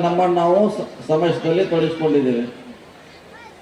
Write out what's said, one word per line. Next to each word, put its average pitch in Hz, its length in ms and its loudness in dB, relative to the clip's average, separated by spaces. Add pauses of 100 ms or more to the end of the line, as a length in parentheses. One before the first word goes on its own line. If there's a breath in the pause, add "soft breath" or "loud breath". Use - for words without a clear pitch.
ನಮ್ಮನ್ನು 175 360 2
ನಾವು 180 160 4 (180)
ಸ-, - 120 -8 (220)
ಸಮಸ್ಯೆಯಲ್ಲಿ 165 640 0
ತೊಡಗಿಸ್ಕೊಂಡಿದ್ದೇವೆ. 143 720 0 (1160)